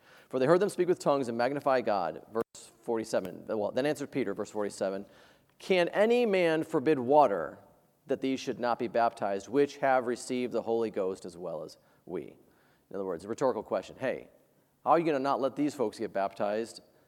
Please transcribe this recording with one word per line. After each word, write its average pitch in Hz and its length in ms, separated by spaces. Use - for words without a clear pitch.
"For 131 100
they 131 80
heard 175 140
them 202 80
speak 180 220
with 170 100
tongues 139 300
and 117 80
magnify 131 440
God." 92 400
Verse 113 100
forty-seven. 104 640
Well, 104 240
then 127 140
answered 143 260
Peter, 101 220
verse 101 180
forty-seven, 101 540
"Can 175 320
any 233 360
man 165 400
forbid 143 340
water 117 580
that 135 120
these 131 220
should 120 180
not 120 180
be 117 120
baptized, 107 580
which 143 300
have 131 280
received 123 460
the 113 100
Holy 113 300
Ghost 95 320
as 87 140
well 82 260
as - 140
we?" 85 280
In - 60
other 98 100
words, 87 180
a 101 60
rhetorical 113 340
question. - 340
Hey, 101 300
how 127 80
are 165 80
you 165 60
gonna 147 140
not 131 200
let 127 160
these 147 180
folks 110 240
get 101 140
baptized? 104 680